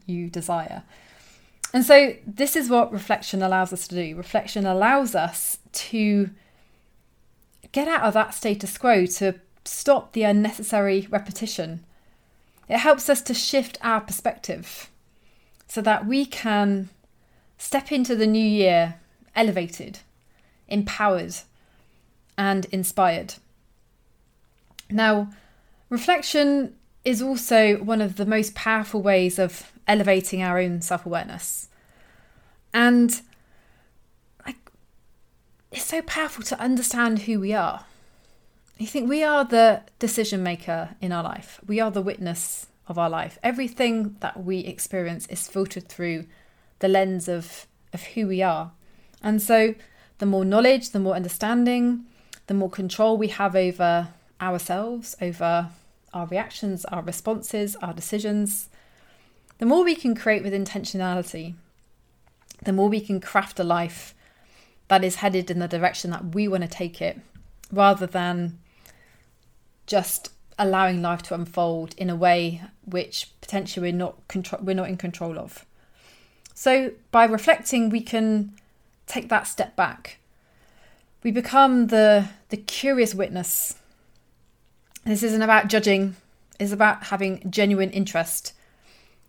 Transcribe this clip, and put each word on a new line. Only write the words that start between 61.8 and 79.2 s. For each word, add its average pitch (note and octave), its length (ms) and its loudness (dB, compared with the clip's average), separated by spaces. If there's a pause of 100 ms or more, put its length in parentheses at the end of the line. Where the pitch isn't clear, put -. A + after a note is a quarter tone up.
the G3 100 0
more G3 160 2
we G#3+ 120 -2
can G3+ 180 -4
craft - 400 -2
a F#3 40 -2
life E3+ 500 -4 (760)
that F#3 160 4
is F#3 120 -2
headed F#3 340 -2
in F3 100 -2
the F3 80 -2
direction F3 440 -4
that E3+ 240 -8
we G#3 120 0
want F#3 160 -2
to E3 60 -8
take E3+ 320 -10
it, E3 180 -6 (520)
rather G3 340 4
than F3 540 -4 (1300)
just - 460 -2 (280)
allowing F#3+ 420 2
life E3+ 220 -2
to - 100 -10
unfold E3+ 640 -2
in F#3 120 -4
a E3+ 60 -2
way E3+ 460 2 (240)
which - 460 -8 (100)
potentially F#3 500 -6
we're F3 60 -2
not - 180 -6 (120)
contro-, - 340 -8
we're F#3+ 140 -2
not F#3 140 -4
in F#3 80 -6
control E3+ 400 -8
of. - 280 -16 (880)
So C4 380 2 (200)
by A#3 140 8
reflecting, A3+ 640 2
we A3+ 120 0
can A3 520 -2 (520)
take A#3+ 240 -8